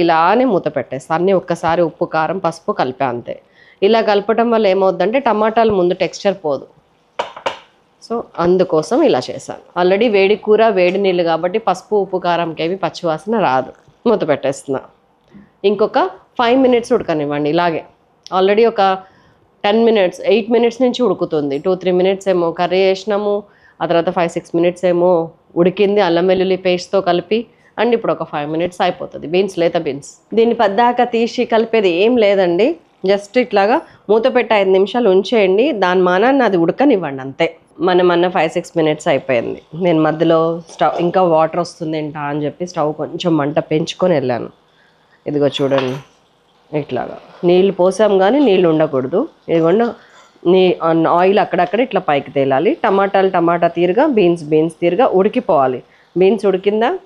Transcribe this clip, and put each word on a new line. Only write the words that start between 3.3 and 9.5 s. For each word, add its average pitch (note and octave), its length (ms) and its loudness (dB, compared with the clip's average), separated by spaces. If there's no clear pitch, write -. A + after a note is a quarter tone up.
ఇలా A3+ 220 2
కలపటం A3 440 0
వల్ల A3 220 2
ఏమవుద్దంటే F#3+ 520 0
టమాటాలు A3 520 2
ముందు F3+ 240 2
టెక్స్చర్ F#3+ 420 -2
పోదు. C#3 220 -4
So A3+ 80 -8
అందుకోసం F3 540 0
ఇలా C3+ 200 2
చేశాను. - 360 -14